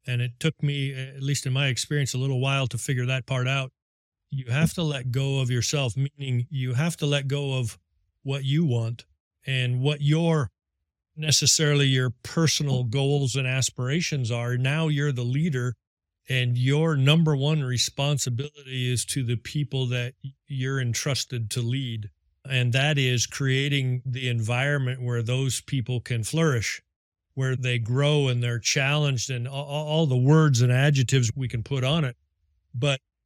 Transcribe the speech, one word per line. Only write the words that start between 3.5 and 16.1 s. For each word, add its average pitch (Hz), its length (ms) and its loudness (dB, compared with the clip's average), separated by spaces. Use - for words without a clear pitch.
You 127 220 -6
have 156 240 2
to 175 80 -2
let 131 280 -2
go 135 280 0
of 127 100 0
yourself, 127 460 -2
meaning 131 540 -2
you 127 240 -4
have 160 240 0
to 156 80 -4
let 143 220 0
go 143 300 -2
of 120 220 -4
what 135 200 -4
you 143 220 2
want 117 400 -2
and 127 320 0
what 147 220 0
your, 156 480 2
necessarily 147 720 2
your 131 220 2
personal 143 600 0
goals 139 520 0
and 135 120 -2
aspirations 131 840 -2
are. 120 260 -2
Now 147 300 0
you're 147 240 0
the 123 120 -2
leader, 127 520 -2